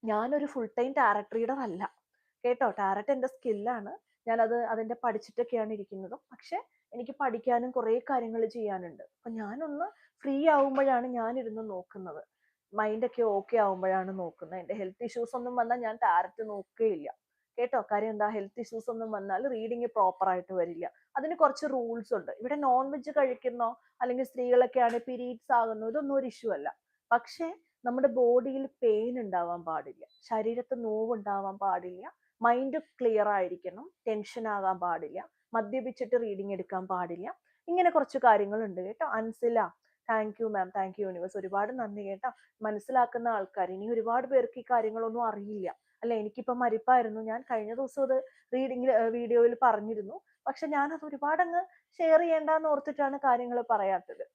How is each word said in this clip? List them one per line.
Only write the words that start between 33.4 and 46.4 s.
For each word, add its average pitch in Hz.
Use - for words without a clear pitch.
ടെൻഷൻ 220
ആകാൻ 190
പാടില്ല, 165
മദ്യപിച്ചിട്ട് 233
റീഡിങ് 202
എടുക്കാൻ 185
പാടില്ല. 180
ഇങ്ങനെ 349
കുറച്ച് 285
കാര്യങ്ങളുണ്ട് 208
കേട്ടോ. 220
അൻസില, 226
thank 214
you 226
ma'am, 190
thank 190
you 208
universe. 180
ഒരുപാട് 196
നന്ദി 208
കേട്ടോ. 196
മനസ്സിലാക്കുന്ന 240
ആൾക്കാർ, 196
ഇനി 196
ഒരുപാട് 233
പേർക്ക് 254
ഈ 226
കാര്യങ്ങളൊന്നും 226
അറിയില്ല 208
അല്ലെ. 233
എനിക്കിപ്പോ 220